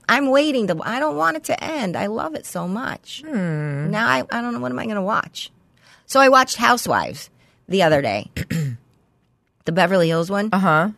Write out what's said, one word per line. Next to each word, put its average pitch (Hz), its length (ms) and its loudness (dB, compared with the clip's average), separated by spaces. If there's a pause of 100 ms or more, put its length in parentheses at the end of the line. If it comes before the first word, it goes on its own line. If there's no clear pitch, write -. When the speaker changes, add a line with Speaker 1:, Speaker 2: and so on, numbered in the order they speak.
Speaker 1:
I'm 262 220 0
waiting 269 380 2
to, 170 140 -2
I 240 180 -4
don't 302 180 -2
want 320 200 0
it 311 80 -12
to - 180 -4
end. 226 340 -4
I 196 100 -2
love 226 280 -6
it - 100 -10
so 175 220 -8
much. - 580 -8
Speaker 2:
Hmm. 156 680 -4
Speaker 1:
Now 220 160 0
I, - 240 2
I 233 100 -4
don't 240 120 -6
know, 240 80 -6
what 247 100 -4
am 247 80 -6
I - 60 -6
gonna 208 160 -4
watch? - 500 -4 (540)
So - 140 2
I 269 100 8
watched 262 280 6
Housewives 160 720 0 (400)
the 185 140 2
other 156 180 4
day. 107 280 -2 (200)
<clears throat> 143 280 -2 (880)
The 165 60 -4
Beverly 175 380 4
Hills 165 200 0
one. 202 240 -2
Speaker 2:
Uh-huh. 180 440 4